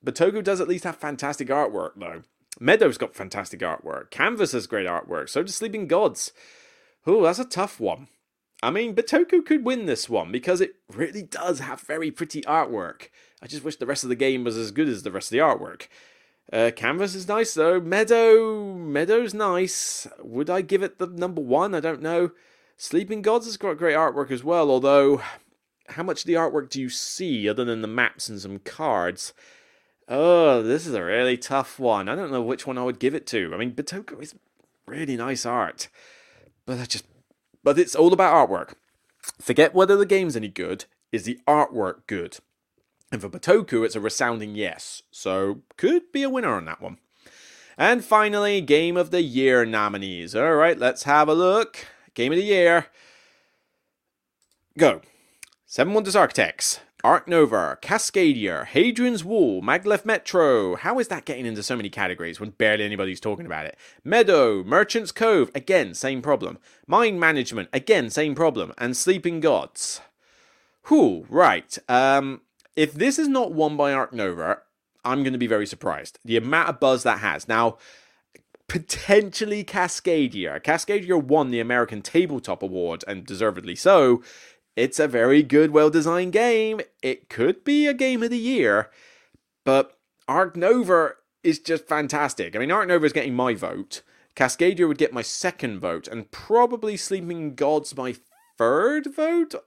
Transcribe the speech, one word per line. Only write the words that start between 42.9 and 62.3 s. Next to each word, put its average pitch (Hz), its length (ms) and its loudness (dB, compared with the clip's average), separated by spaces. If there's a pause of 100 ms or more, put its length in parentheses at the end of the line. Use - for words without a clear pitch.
And 107 100 -8
for 98 80 -12
Batoku, 147 540 2
it's 110 120 -2
a 110 40 -4
resounding 107 560 -4
yes. 92 540 -10
So, 98 520 -4 (160)
could 339 340 0
be 277 100 -4
a 269 80 -2
winner 240 240 -2
on 90 120 -6
that 80 160 -12
one. 92 180 -14 (800)
And 220 260 2
finally, 208 580 2
Game 160 360 2
of 170 140 0
the 175 100 2
Year 131 440 4
nominees. 98 720 -4
All 151 200 2
right, 160 220 4
let's 123 260 -2
have 147 240 4
a 156 60 2
look. 185 540 0 (260)
Game 123 180 -2
of 165 60 0
the 190 60 0
Year. 175 440 4 (1900)
Go. 117 240 4 (640)
Seven 170 280 0
Wonders 202 220 0
Architects. 123 640 2 (240)
Ark 156 240 4
Nova, 110 560 2
Cascadia, 131 800 0
Hadrian's 233 580 2
Wall, 165 380 0
Maglev 185 440 0
Metro. 143 720 2
How 208 220 -4
is 240 120 -2
that 165 160 -8
getting 131 200 -8
into 110 160 -8
so 127 140 -4
many 107 120 -8
categories 90 520 -6